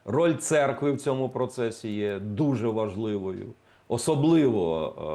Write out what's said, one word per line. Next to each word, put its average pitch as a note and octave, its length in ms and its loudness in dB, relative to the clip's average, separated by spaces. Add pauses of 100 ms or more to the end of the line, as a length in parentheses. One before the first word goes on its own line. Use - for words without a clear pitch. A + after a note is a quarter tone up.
Роль D#3+ 240 4
церкви C#3+ 580 0
в C3 100 -2
цьому C3 280 0
процесі A#2 600 -4
є G#2 300 -2
дуже A2 480 0
важливою. G#2 840 -4 (340)
Особливо, A#2+ 1040 2 (220)